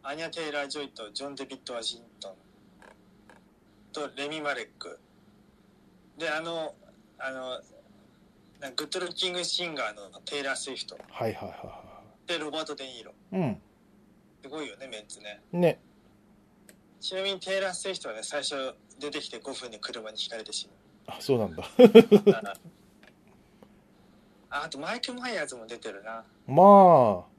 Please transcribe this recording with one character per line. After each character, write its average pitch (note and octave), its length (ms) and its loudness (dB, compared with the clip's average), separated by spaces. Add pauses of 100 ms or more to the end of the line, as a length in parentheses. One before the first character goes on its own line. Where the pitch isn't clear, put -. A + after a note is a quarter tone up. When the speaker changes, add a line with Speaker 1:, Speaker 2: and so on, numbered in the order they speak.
Speaker 1:
ア C#3 60 -8
ニ D#3+ 100 -8
ャ・ D#3+ 60 -8
テ D#3+ 200 -8
イ - 20 -8
ラ C#3+ 140 -4
ー・ - 20 -14
ジ D3 120 -10
ョ C#3+ 40 -8
イ C3+ 60 -12
と - 220 -16
ジ - 120 -10
ョ C#3+ 60 -10
ン・ C#3 60 -14
デ C3+ 100 -10
ビ C3 100 -16
ッ C3 80 -20
ド・ B2 120 -12
ワ A#2 60 -8
シ G#2+ 180 -8
ン - 40 -20 (160)
ト G2 120 -16
ン F#2 40 -20 (1600)
と D3 220 -6
レ C#3+ 120 -8
ミ・ D3+ 140 -8
マ C#3+ 140 -4
レ A#2 80 -10
ッ - 140 -16
ク。 - 220 -16 (1200)
で、 D#3+ 120 -6
あ D#3 120 -4
の、 E3 340 -8 (420)
あ C3+ 140 -10
の、 C3 300 -12 (960)
な C3+ 100 -12
ん B2 60 -16
か D3+ 80 -4
グ - 20 -6
ッ - 20 -20
ド F#3 120 -6
ル F3+ 80 -4
ッ F3+ 60 -10
キ F#3 160 -4
ン F3 40 -6
グ F3+ 100 -6
シ F3 240 -4
ン D#3 80 -8
ガ - 180 -6
ー - 20 -16
の - 140 -20 (120)
テ D3 180 -8
イ C3+ 40 -6
ラ C3+ 100 -4
ー・ - 20 -4
ス - 160 -10
ウ - 20 -8
ィ A2+ 40 -10
フ - 80 -10
ト。 - 120 -18 (120)
Speaker 2:
は - 180 -6
い G#2 60 -4
は - 120 -12
い E2+ 40 -12
は - 60 -16
い - 20 -18 (100)
は - 360 -20 (220)
い。 - 20 -14
Speaker 1:
で、 E3+ 120 -4
ロ D3+ 120 -6
バ D#3 80 -6
ー D#3 60 -6
ト・ D3+ 100 -10
デ・ C3+ 120 -14
ニ B2 140 -18
ー G#2+ 40 -20
ロ。 - 80 -20 (200)
Speaker 2:
う F#3+ 60 -2
ん。 B2 220 -4 (800)
Speaker 1:
す C3+ 80 -20
ご D3+ 140 -10
い C3 60 -10
よ - 80 -18
ね、 - 100 -16
メ G#2+ 140 -14
ン - 60 -20
ツ - 120 -20
ね。 - 220 -18 (100)
Speaker 2:
ね。 F3 300 0 (1200)
Speaker 1:
ち F#3+ 140 -8
な F#3+ 80 -4
み G3 100 -2
に F#3 60 -8
テ F#3+ 180 -4
イ F#3+ 40 -2
ラ F#3+ 100 -2
ー・ - 20 -10
ス - 140 -10
ウ F#3+ 40 -6
ィ - 20 -6
フ F3+ 60 -10
ト - 100 -12
は A2 60 -12
ね、 - 80 -12
最 D3 180 -6
初 C3+ 320 -6 (260)
出 C#3+ 120 -8
て D3+ 80 -8
き C#3 100 -12
て A2+ 100 -14
五 C3+ 140 -12
分 B2 160 -12
で G#2+ 100 -18
車 A2 320 -10
に G#2+ 60 -14
ひ - 120 -8
か A#2 80 -10
れ G#2+ 80 -10
て - 80 -14
し - 160 -8 (380)
ま - 80 -12
う。 - 20 -16
Speaker 2:
あ、 - 40 -16
そ C3+ 140 2
う A#2 40 0
な G#2 60 0
ん E2+ 100 -8
だ。 F2+ 80 -12
Speaker 1:
<laughs> - 920 8 (1900)
あ、 C#3+ 140 -6
あ E3 60 -10
と C#3+ 100 -12
マ F#3 160 -6
イ B3 60 -8
ク・ B3+ 120 -8
マ B3 160 -10
イ A3 60 -6
ヤ D#3 80 -4
ー C#3+ 40 -6
ズ C3 80 -12
も A2 120 -16
出 A#2 100 -12
て A2 140 -12
る G2 120 -16
な。 A2+ 200 -12 (240)
Speaker 2:
ま D#3+ 800 10
あ。 - 0 - (140)